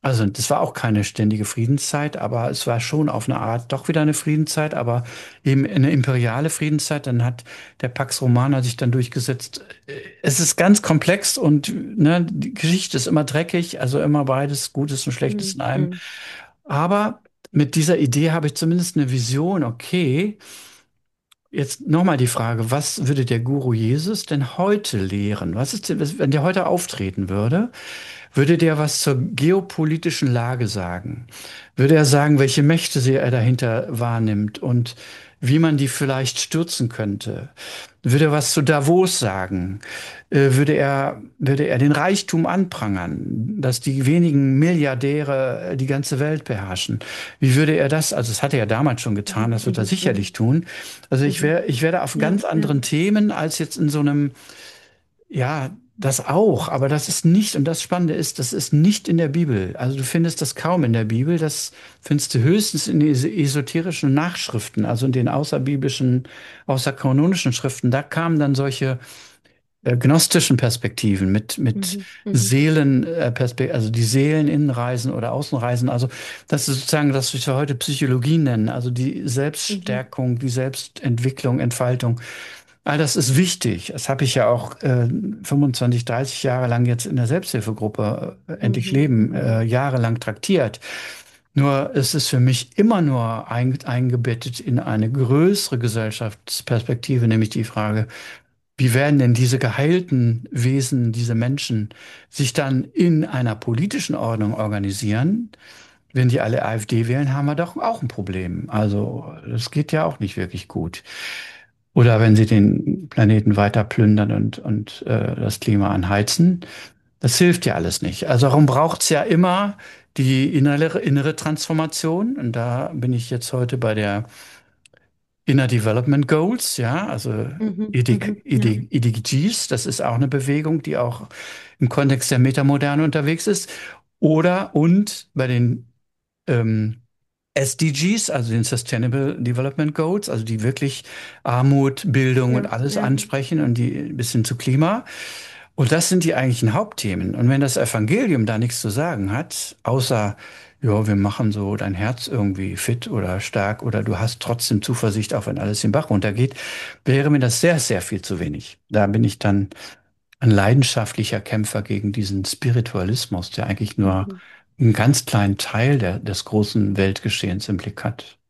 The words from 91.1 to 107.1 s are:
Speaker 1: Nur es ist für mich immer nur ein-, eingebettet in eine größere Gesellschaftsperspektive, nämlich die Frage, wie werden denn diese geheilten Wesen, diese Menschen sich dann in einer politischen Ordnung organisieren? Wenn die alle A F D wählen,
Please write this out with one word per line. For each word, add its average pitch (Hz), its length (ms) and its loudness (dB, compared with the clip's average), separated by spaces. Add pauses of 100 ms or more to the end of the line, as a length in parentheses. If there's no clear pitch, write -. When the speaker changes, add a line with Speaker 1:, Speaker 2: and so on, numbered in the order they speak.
Speaker 1:
Nur 139 420 2
es 135 180 0
ist 151 140 -2
für 127 140 2
mich 127 360 0
immer 208 240 4
nur 117 480 -2
ein-, 123 360 -2
eingebettet 123 760 -2
in 123 200 0
eine 110 300 -2
größere 139 720 2
Gesellschaftsperspektive, 117 1500 -2
nämlich 110 220 2
die 117 120 -2
Frage, 110 440 -2 (720)
wie 127 160 2
werden 143 260 4
denn 120 140 6
diese 123 260 2
geheilten 131 920 0
Wesen, 123 600 0
diese 117 220 -2
Menschen 117 560 -2 (380)
sich 131 220 -2
dann 135 320 0
in 170 400 2
einer 120 320 -2
politischen 151 600 -2
Ordnung 110 400 -2
organisieren? 107 960 -2 (600)
Wenn 127 160 2
die 120 140 2
alle 113 240 0
A 110 100 -2
F 107 100 -4
D 113 220 0
wählen, 135 260 0